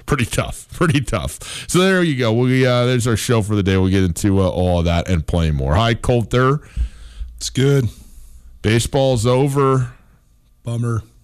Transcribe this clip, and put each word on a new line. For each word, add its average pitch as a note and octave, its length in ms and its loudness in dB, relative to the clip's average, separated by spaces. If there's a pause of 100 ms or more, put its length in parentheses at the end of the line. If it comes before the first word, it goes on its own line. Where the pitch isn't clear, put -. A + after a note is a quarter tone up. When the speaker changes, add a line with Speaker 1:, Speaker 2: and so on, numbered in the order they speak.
Speaker 1:
Pretty C3+ 220 -2
tough. - 440 -8
Pretty D3+ 300 0
tough. - 680 -8
So E3+ 120 0
there F#3 240 2
you D3+ 120 0
go. A#2+ 160 0
We, B2+ 360 2
uh, B2 180 2
there's B2 220 0
our A2+ 100 2
show A2+ 240 0
for G#2 140 -2
the G2+ 80 2
day. F#2+ 140 2
We'll F#2 120 2
get F#2+ 140 2
into, F#2+ 380 2
uh, F#2 60 2
all F2+ 300 0
of E2+ 80 0
that E2+ 240 0
and E2 160 0
plenty E2 240 0
more. C#2 240 0
Hi, A2+ 220 2
Coulter. B2+ 640 0 (760)
Speaker 2:
It's - 120 -10
good. C3+ 400 2 (720)
Speaker 1:
Baseball's A#2+ 640 0
over. C3 680 2 (680)
Speaker 2:
Bummer. A#2 400 -4 (220)